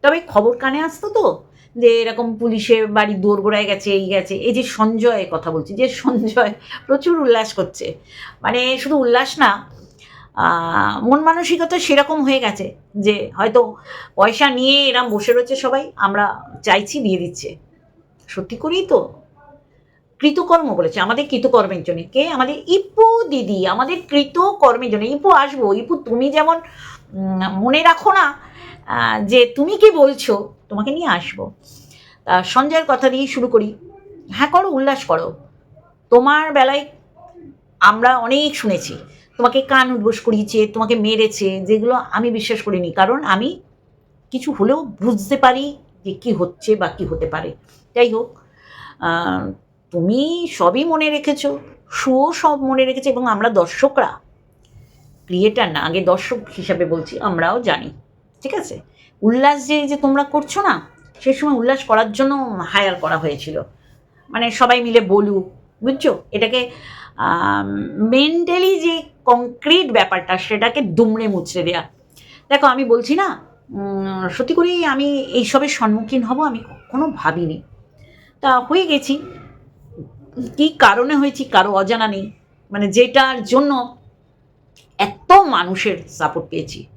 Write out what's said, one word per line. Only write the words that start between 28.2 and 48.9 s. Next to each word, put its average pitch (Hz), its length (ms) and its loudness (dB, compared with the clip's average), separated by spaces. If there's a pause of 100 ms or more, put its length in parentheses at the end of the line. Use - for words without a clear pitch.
আহ, 220 380 -2
যে 240 320 4
তুমি 339 200 0
কি 427 140 10
বলছো, 269 640 2 (140)
তোমাকে 214 220 -4
নিয়ে 330 160 -4
আসবো। 190 460 -4 (720)
তা 180 180 2
সঞ্জয়ের 294 460 0
কথা 269 200 2
দিয়ে 262 180 0
শুরু 247 220 -4
করি। 214 260 2 (580)
হ্যাঁ 285 180 -2
করো, 370 200 2
উল্লাস 269 340 -2
করো, 170 280 -2 (800)
তোমার 294 420 4
বেলায় 285 360 2 (920)
আমরা 226 360 6
অনেক 269 400 0
শুনেছি - 420 -4 (420)
তোমাকে 247 200 0
কান 262 320 0
উঠবোস 220 280 -2
করিয়েছে, 214 460 0
তোমাকে 220 280 -2
মেরেছে, 214 680 0
যেগুলো 220 340 0
আমি 233 360 -4
বিশ্বাস 220 320 -4
করিনি, 180 280 -4
কারণ 226 340 0
আমি 240 360 -2 (680)
কিছু 262 220 -6
হলেও 262 320 0
বুঝতে 220 520 -2
পারি 269 400 2 (280)
যে 190 80 -8
কি 226 200 -4
হচ্ছে 180 440 -2
বা 185 120 -2
কি - 160 -8
হতে 160 220 -6
পারে। 160 280 -8 (400)
যাই 240 180 4
হোক, 226 260 -6 (600)